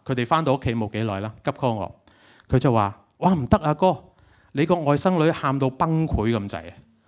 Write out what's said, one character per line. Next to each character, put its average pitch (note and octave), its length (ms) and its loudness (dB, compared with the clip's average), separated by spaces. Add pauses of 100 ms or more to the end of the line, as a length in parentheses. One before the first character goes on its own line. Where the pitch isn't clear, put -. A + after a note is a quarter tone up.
佢 C3 80 -4
哋 A#2+ 120 -2
返 D#3+ 160 2
到 D#3+ 120 2
屋 C#3 60 -2
企 A#2 140 -4
冇 G#2+ 180 -4
幾 G#2+ 120 -4
耐 G2+ 160 -4
啦， G#2+ 140 -8 (100)
急 D3 80 -4
call B2+ 220 -2
我。 G2+ 260 -8 (480)
佢 C3 100 2
就 C3 140 2
話： G#2 340 0 (120)
「哇， F3 160 2
唔 C#3+ 140 -2
得 G#3 100 4
啊， D3+ 160 0
哥！ F3 280 0 (520)
你 C#3+ 120 0
個 F3 100 2
外 D3 200 0
甥 F3 280 2
女 D#3+ 60 4
喊 C#3 300 -2
到 C3+ 100 2
崩 D#3+ 380 0
潰 A2 220 0
咁 G#2 180 -2
滯 E2+ 220 -10
啊！ - 40 -16 (340)